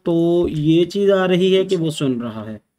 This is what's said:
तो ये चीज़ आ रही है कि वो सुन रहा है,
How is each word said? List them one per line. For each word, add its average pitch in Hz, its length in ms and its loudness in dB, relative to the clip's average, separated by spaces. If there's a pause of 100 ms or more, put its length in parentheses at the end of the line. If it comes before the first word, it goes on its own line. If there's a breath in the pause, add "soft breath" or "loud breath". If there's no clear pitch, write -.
तो 170 420 2
ये 156 380 2
चीज़ 202 260 0
आ 190 140 2
रही 185 280 2
है 190 120 2
कि 190 100 -4
वो 160 160 -2
सुन 135 300 -2
रहा 110 220 -10
है, 107 160 -12 (200)